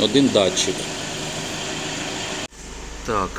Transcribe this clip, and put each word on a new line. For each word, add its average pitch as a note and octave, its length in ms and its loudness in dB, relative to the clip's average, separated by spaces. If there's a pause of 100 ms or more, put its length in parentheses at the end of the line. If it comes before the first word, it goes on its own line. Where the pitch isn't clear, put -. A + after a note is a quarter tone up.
Один A#2 280 6
датчик. G2 460 4 (2250)
Так, G2+ 220 2 (100)